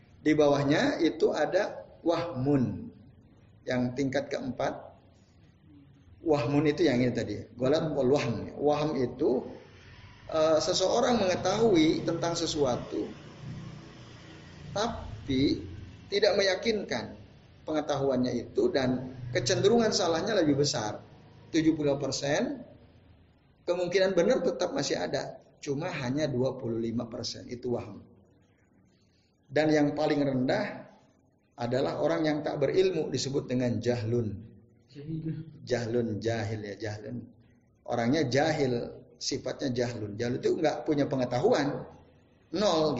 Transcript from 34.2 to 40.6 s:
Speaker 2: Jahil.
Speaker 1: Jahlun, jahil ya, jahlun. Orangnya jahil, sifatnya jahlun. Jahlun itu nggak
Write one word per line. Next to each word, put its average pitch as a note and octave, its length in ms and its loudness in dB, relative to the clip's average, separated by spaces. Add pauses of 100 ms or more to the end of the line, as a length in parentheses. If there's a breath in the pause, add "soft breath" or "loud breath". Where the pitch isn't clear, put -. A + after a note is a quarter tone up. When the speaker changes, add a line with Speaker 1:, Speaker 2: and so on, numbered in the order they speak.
Speaker 2:
Jahil. D#3 340 -8 (380)
Speaker 1:
Jahlun, A#2 440 0 (120)
jahil A2 420 -4
ya, G2+ 160 -8
jahlun. A2 460 -10 (640 soft breath)
Orangnya B2 400 2
jahil, C#3 680 0 (240)
sifatnya C3+ 540 -4
jahlun. A2+ 420 -4
Jahlun A#2+ 240 -2
itu F3+ 160 2
nggak D#3+ 320 0